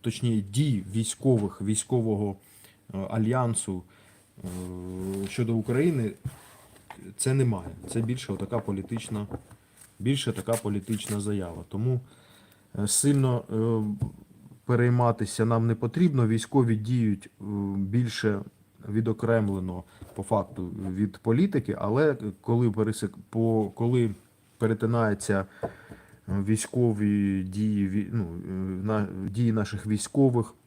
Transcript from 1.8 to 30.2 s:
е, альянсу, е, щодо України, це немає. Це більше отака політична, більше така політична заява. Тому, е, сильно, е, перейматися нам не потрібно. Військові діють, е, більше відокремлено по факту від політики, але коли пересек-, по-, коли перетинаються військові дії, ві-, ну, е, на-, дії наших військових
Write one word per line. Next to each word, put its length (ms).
е, 40
альянсу, 840
е, 40
щодо 260
України, 580
це 180
немає. 360
Це 80
більше 320
отака 260
політична, 680
більше 340
така 200
політична 680
заява. 480
Тому, 320
е, 100
сильно, 600
е, 560
перейматися 800
нам 220
не 80
потрібно. 540
Військові 480
діють, 500
е, 180
більше 640
відокремлено 960
по 80
факту 440
від 240
політики, 600
але 380
коли 300
пересек-, 460
по-, 440
коли 400
перетинаються 880
військові 1120
дії, 460
ві-, 240
ну, 120
е, 40
на-, 240
дії 220
наших 340
військових 680